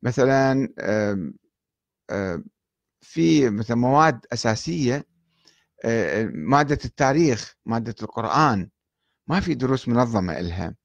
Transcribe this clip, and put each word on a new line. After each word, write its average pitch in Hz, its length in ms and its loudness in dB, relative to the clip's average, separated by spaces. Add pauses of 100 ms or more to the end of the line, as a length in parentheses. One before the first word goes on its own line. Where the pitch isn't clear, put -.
مثلًا، 135 640 2 (120)
آم، 104 540 -2 (760)
آم، 92 340 -4 (560)
في 160 500 2
مثلًا 110 260 -2
مواد 135 560 2
أساسية، 123 760 -2 (760)
آه، 107 400 0 (100)
مادة 139 500 0
التاريخ، 139 720 0 (120)
مادة 117 360 -4
القرآن، 110 680 0 (560)
ما 165 140 0
في 175 140 -2
دروس 127 340 -2
منظمة 113 500 0
إلها. 87 360 -6 (100)